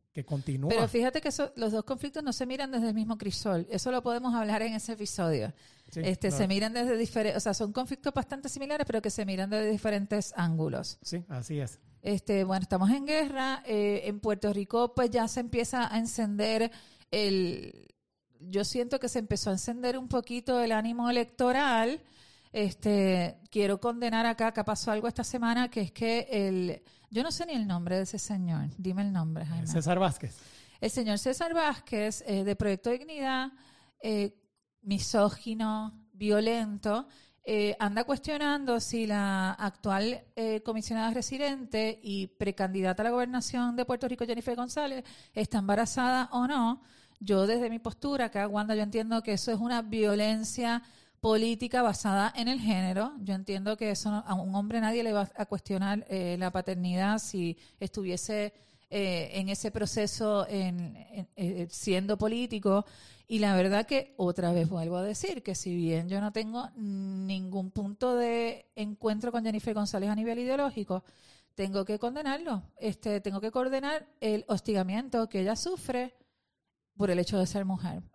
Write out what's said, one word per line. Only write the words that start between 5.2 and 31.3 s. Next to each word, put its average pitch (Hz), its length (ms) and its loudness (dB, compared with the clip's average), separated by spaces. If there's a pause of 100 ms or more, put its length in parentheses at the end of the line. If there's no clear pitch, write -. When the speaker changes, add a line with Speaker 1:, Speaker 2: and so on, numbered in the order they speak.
Speaker 1:
Sí, - 140 -8
Speaker 2:
Este, 185 280 0
Speaker 1:
no. 143 60 0
Speaker 2:
se 190 120 4
miran 202 240 2
desde 240 260 2
difere-, 220 380 2
o 214 40 0
sea, 202 140 2
son 208 180 -2
conflictos 254 400 -2
bastante 277 360 -4
similares, 285 400 -2
pero 226 120 0
que 208 100 0
se 208 140 -2
miran 190 260 -2
desde 214 200 2
diferentes 208 680 0
ángulos. 160 640 0
Speaker 1:
Sí, 175 280 -6
así 143 320 -6
es. 123 180 -6 (240)
Speaker 2:
Este, 196 420 2
bueno, 190 180 0
estamos 190 280 4
en 277 140 2
guerra. 269 640 0
Eh, 208 380 2
en 208 160 -4
Puerto 208 320 2
Rico, 233 420 0
pues, 240 160 4
ya 226 180 2
se 254 120 -4
empieza 240 520 0
a 214 60 0
encender 220 720 0 (400)
el, 196 800 0 (520)
yo 190 240 -2
siento 247 360 -2
que 247 80 -4
se 254 100 -4
empezó 214 320 -2
a 190 40 2
encender 247 440 -2
un 262 80 -8
poquito 240 540 0
el 233 100 2
ánimo 233 400 0
electoral. 247 920 4 (520)
Este, 190 840 2 (120)
quiero 202 300 2
condenar 233 460 0
acá, 226 220 2
acá 220 160 0
pasó 214 280 0
algo 214 160 0
esta 233 160 -2
semana, 240 440 2
que 240 120 -4
es 185 120 -2
que 226 380 0
el, 190 520 0 (280)
yo 233 140 0
no 320 80 -2
sé 339 140 -4
ni 320 80 -4
el 220 120 0
nombre 175 300 0
de 190 60 2
ese 190 180 -6
señor. 170 480 -2 (100)
Dime 185 240 -2
el 202 100 0
nombre, 160 320 -2
Jaime. 165 220 -4
Speaker 1:
César 160 320 2
Vázquez. 151 380 0 (440)
Speaker 2:
El 220 100 0
señor 214 280 0
César 330 360 -2